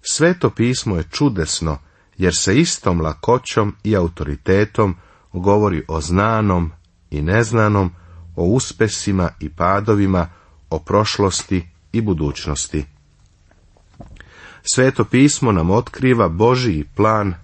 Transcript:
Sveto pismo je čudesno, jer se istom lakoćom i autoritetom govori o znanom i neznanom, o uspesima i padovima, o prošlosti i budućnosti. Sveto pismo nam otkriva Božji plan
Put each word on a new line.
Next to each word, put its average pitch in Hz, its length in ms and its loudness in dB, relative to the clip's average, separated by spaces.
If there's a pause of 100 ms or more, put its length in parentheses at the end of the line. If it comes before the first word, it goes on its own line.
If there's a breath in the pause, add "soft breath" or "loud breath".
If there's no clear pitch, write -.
Sveto 170 480 0
pismo 117 480 -2
je 82 60 -2
čudesno, 85 720 -2 (400 soft breath)
jer 90 180 2
se 117 240 2
istom 95 420 0
lakoćom 104 840 -2
i 107 120 0
autoritetom 92 1000 0 (380 soft breath)
govori 98 540 0
o 80 140 -4
znanom 92 720 0 (380)
i 73 120 -6
neznanom, 104 720 0 (440 soft breath)
o 87 80 -2
uspesima 98 840 0 (100)
i 76 100 -10
padovima, 95 800 0 (400 soft breath)
o 78 100 -4
prošlosti 95 880 -2 (240)
i 113 100 -2
budućnosti. 76 840 -4 (1800 loud breath)
Sveto 127 400 2
pismo 131 480 2
nam 87 200 2
otkriva 117 580 2
Božji 104 560 0 (100)
plan 104 380 0 (100)